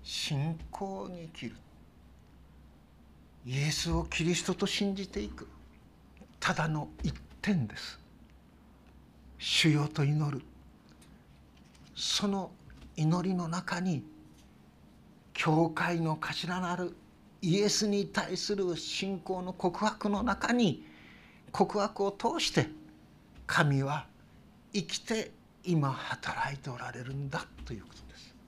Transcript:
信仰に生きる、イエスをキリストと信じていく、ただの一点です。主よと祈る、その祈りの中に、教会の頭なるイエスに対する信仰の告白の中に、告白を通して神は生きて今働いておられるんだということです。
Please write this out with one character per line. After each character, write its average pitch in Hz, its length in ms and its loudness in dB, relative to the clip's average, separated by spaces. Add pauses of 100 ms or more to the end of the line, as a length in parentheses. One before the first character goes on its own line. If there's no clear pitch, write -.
信 160 560 -2 (100)
仰 196 400 -6
に 170 240 -10
生 - 60 -16
き 127 80 -8
る、 101 80 -10 (1900)
イ 127 100 -2
エ 147 140 2
ス 170 200 0
を 165 140 2
キ - 180 -2
リ 175 120 4
ス - 80 -2
ト 190 100 2
と 190 140 0
信 196 280 2
じ 190 140 -6
て - 100 -6
い 208 100 -4
く、 - 180 -12 (920)
た - 140 0
だ 156 140 0
の 156 220 -2 (120)
一 151 100 2 (300)
点 180 260 4
で - 80 -8
す。 - 240 -12 (1400)
主 - 320 4
よ 147 160 4
と 147 180 0
祈 151 260 2
る、 135 140 -6 (1500)
そ - 320 0
の 196 240 -2 (440)
祈 165 340 4
り 190 60 2
の 175 120 -2
中 175 320 -2
に、 175 260 0 (1300)
教 160 360 4
会 170 300 0
の 160 160 2
頭 170 460 -4
な 175 140 0
る 180 200 -4 (460)
イ 180 160 4
エ 208 100 4
ス 208 200 2
に 202 180 2
対 185 320 -2
す 208 180 -2
る 180 220 0
信 190 420 -4
仰 185 220 -4
の 180 100 -6
告 180 320 0
白 214 240 0
の 202 160 2
中 226 300 2
に、 233 320 4 (680)
告 202 280 2
白 202 260 0
を 196 60 0
通 240 280 -2
し - 120 0
て - 180 4 (760)
神 139 380 4
は 139 220 -4 (680)
生 202 100 0
き - 160 -6
て 220 320 -4 (340)
今 156 260 4
働 - 600 -4
い 139 40 -10
て 139 120 -12
お 120 80 -10
ら 120 160 -10
れ 123 100 -10
る 131 100 -8
ん 139 160 -4
だ - 160 -6 (200)
と - 80 -8
い 107 60 -8
う - 20 -18
こ - 80 -20
と - 60 -20 (180)
で - 40 -20
す。 - 180 -20 (120)